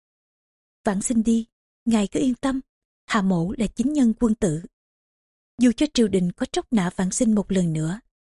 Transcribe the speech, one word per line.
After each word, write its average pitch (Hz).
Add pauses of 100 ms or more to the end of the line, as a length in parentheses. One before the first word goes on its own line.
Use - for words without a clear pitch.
(840)
"Vãn 202
Sinh 226
đi, 226 (380)
ngài 214
cứ 302
yên 262
tâm, 269 (460)
Hà 214
Mỗ 185
là 214
chính 247
nhân 247
quân 220
tử. 165 (960)
Dù 240
cho 302
triều 226
đình 180
có 254
tróc -
nã 185
Vãn 185
Sinh 220
một 202
lần 180
nữa, 156 (400)